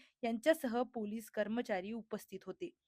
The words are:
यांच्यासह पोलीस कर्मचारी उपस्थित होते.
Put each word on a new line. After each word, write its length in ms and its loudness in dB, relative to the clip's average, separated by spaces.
यांच्यासह 600 4
पोलीस 480 -4
कर्मचारी 600 0
उपस्थित 540 -8
होते. 240 -6